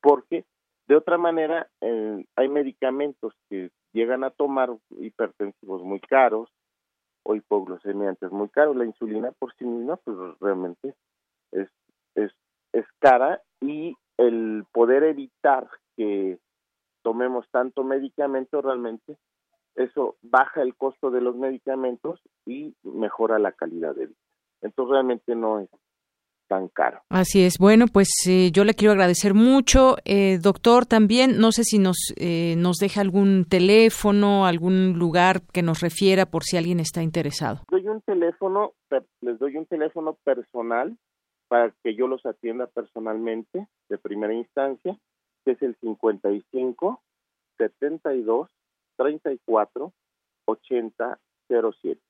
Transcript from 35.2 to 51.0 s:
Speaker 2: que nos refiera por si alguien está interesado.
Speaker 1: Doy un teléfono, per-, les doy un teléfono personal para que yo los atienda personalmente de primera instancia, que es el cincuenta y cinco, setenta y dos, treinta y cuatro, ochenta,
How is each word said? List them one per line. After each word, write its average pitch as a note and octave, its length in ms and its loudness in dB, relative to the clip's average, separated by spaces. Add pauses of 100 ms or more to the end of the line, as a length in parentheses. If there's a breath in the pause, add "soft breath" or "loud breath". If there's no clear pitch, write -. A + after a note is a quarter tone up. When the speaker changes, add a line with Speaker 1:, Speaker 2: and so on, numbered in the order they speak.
Speaker 2:
que F3 100 -2
nos E3 180 -2
refiera F#3+ 460 2
por E3 180 -6
si - 120 -4
alguien E3+ 240 -2
está D#3+ 220 -4
interesado. D#3 680 -4
Speaker 1:
Doy F#3 180 -2
un G#3+ 140 -6
teléfono, F#3+ 680 -2 (160)
per-, C3+ 180 -2 (140)
les A#2+ 180 -6
doy C#3 180 -6
un D#3+ 100 -8
teléfono D#3 580 -6
personal B2 720 -4 (520)
para A#2+ 340 2
que A2+ 120 -4
yo B2+ 120 -2
los C3 200 -6
atienda A#2+ 400 -8
personalmente A2+ 1000 -8 (220)
de G2+ 100 -6
primera G#2+ 360 -6
instancia, C3+ 640 -6 (460)
que C3 80 0
es A#2+ 100 -4
el B2 180 -4
cincuenta G#2 500 -2
y G2+ 200 -4
cinco, C3 520 -4 (560)
setenta C#3+ 560 -4
y B2 80 -4
dos, A#2 280 -2 (460)
treinta D3+ 360 -4
y B2 120 -8
cuatro, A#2 480 -2 (540)
ochenta, A#2 720 -6 (300)